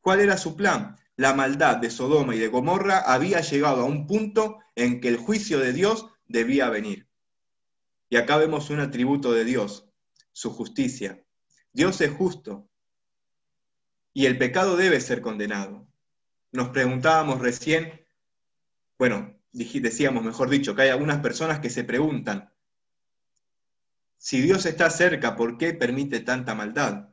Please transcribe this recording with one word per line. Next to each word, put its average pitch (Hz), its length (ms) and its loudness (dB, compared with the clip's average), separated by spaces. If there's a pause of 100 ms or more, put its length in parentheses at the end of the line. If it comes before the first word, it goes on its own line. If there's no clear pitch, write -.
¿Cuál 190 200 4
era 202 160 4
su 156 200 -8
plan? 170 400 -2 (200)
La 135 160 2
maldad 135 460 2
de 117 120 -2
Sodoma 131 460 0
y - 20 -2
de 113 100 0
Gomorra 185 500 2
había 170 420 2
llegado 143 400 0
a 123 60 0
un 147 200 -4
punto 214 520 0 (160)
en 123 260 0
que 123 80 -2
el 120 80 2
juicio 180 420 -2
de 127 140 0
Dios 208 340 0 (220)
debía 120 400 2
venir. 107 400 -6 (1000)
Y 120 60 2
acá 117 200 2
vemos 156 320 0
un 147 120 -4
atributo 135 520 0
de 113 120 2
Dios, 110 440 -4 (440)
su - 180 -8
justicia. 104 760 -6 (480)
Dios 175 300 0
es 147 100 2
justo. 151 560 -6 (1400)
Y 135 140 2
el 123 100 4
pecado 180 400 2
debe 175 240 4
ser 120 220 -4
condenado. 104 640 -6 (640)
Nos 127 160 -2
preguntábamos 131 720 2
recién, 156 680 -2 (920)
bueno, 107 360 -2 (180)
dij-, 127 280 -8
decíamos, 120 420 0
mejor 113 280 -2
dicho, 139 240 2
que 135 80 2
hay 135 80 6
algunas 143 300 0
personas 160 400 -2
que 120 100 -6
se 120 140 -6
preguntan, 120 680 -4 (1700)
"Si - 220 -2
Dios 180 260 2
está 160 240 2
cerca, 156 460 2
¿por 117 220 -2
qué 165 140 0
permite 131 480 -2
tanta 123 340 -4
maldad?". 107 580 -4